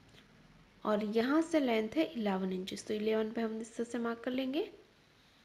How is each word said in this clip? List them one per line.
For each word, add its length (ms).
और 220
यहाँ 360
से 180
length 360
है 100
eleven 460
inches, 340
तो 80
इलेवन 380
पे 80
हम 200
इस 160
तरह 80
से 140
mark 220
कर 100
लेंगे। 400